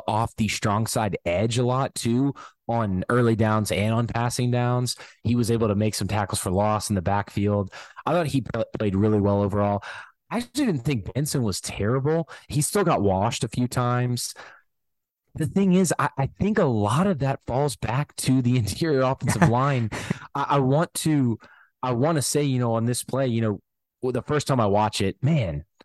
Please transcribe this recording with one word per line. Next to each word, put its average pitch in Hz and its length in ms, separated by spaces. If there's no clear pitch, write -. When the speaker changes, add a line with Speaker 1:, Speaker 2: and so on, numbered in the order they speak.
Speaker 1:
off 113 300
the 110 100
strong 110 400
side 107 380
edge 107 320
a 123 80
lot 127 280
too 127 400
on 107 400
early 120 260
downs 107 380
and 104 200
on 117 140
passing 120 440
downs. 123 440
He 117 120
was 117 160
able 113 160
to 104 80
make 107 180
some 98 140
tackles 101 320
for - 100
loss 104 400
in 104 60
the 95 60
backfield. 101 720
I 143 80
thought 170 140
he 131 120
pl-, 113 240
played 101 160
really 107 240
well 101 220
overall. 101 420
I 185 60
actually 240 300
didn't 151 180
think 123 280
Benson 139 300
was 104 160
terrible. 135 680
He 143 140
still 202 240
got 156 160
washed 101 420
a 120 60
few 123 180
times. 123 640
The 156 100
thing 190 280
is, 185 260
I, 143 180
I 135 100
think 208 200
a 196 40
lot 120 420
of 190 140
that 135 280
falls 139 280
back 131 420
to 131 240
the 123 160
<laughs> - 0
interior 131 440
offensive 135 480
Speaker 2:
<laughs> - 0
Speaker 1:
line. 123 400
I, 139 180
I 143 80
want 143 360
to, 135 420
I 127 100
want 139 240
to 139 60
say, 147 220
you 131 160
know, 120 160
on 113 100
this 120 180
play, 131 240
you 117 140
know, 107 180
well, 127 120
the 120 80
first 147 260
time 131 140
I 107 60
watch 104 340
it, 98 200
man, 110 440